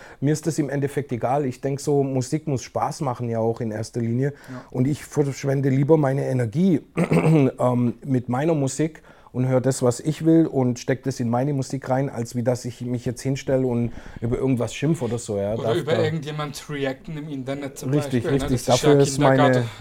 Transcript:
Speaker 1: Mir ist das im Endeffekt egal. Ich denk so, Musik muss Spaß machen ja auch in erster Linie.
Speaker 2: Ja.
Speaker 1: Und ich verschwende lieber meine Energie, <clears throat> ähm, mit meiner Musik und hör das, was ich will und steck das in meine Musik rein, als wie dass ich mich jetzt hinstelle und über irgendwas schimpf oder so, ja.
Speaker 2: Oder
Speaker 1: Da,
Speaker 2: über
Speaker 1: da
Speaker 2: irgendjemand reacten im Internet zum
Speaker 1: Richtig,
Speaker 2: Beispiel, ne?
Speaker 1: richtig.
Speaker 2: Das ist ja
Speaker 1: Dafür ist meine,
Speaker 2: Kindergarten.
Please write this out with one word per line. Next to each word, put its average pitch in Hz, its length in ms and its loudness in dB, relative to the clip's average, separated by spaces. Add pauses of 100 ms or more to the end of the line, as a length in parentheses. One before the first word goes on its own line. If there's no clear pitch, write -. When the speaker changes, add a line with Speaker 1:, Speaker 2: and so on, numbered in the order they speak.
(200)
Speaker 1:
Mir 143 120 2
ist 151 140 -2
das 160 120 0
im 147 120 0
Endeffekt 139 420 -2
egal. 123 340 0
Ich 123 140 -6
denk 135 200 -2
so, 143 220 2
Musik 135 460 -2
muss 135 160 -2
Spaß 127 380 -4
machen 123 260 -4
ja 113 100 -2
auch 113 220 0
in 117 100 -4
erster 113 300 -6
Linie. 123 320 0 (160)
Speaker 2:
Ja. 127 220 -14
Speaker 1:
Und 131 180 2
ich - 160 -2
verschwende 139 640 0
lieber 139 300 6
meine 135 280 0
Energie, 131 640 2
<clears throat> - 80 -18
ähm, 131 1000 2 (100)
mit 127 240 -2
meiner 147 260 0
Musik 147 480 -2 (300)
und 127 140 0
hör 127 140 4
das, 135 220 0
was 123 180 2
ich 156 240 -4
will 160 220 6
und 123 340 0
steck - 240 -4
das 131 160 -4
in 117 100 -2
meine 131 220 0
Musik 131 360 -4
rein, 131 220 0
als 120 240 -8
wie 123 80 -4
dass 120 220 -2
ich 123 160 -10
mich 123 240 -4
jetzt 120 160 -4
hinstelle 135 460 0
und 120 260 0 (280)
über 120 180 -2
irgendwas 123 360 0
schimpf 147 280 0
oder 117 160 -2
so, 107 180 -6
ja. 101 180 -2
Speaker 2:
Oder 117 200 -2
Speaker 1:
Da, - 20 -
Speaker 2:
über 143 180 0
Speaker 1:
da 185 80 2
Speaker 2:
irgendjemand 151 640 -6
reacten 139 480 -6
im 151 120 -10
Internet 139 500 -8
zum 131 140 -6
Speaker 1:
Richtig, 135 320 0
Speaker 2:
Beispiel, - 80 -2
ne? 139 60 2
Speaker 1:
richtig. 131 260 -2
Speaker 2:
Das 120 120 4
ist - 60 -2
ja 151 80 6
Speaker 1:
Dafür 143 120 8
ist 139 160 0
meine, 135 180 6
Speaker 2:
Kindergarten. 127 340 4 (100)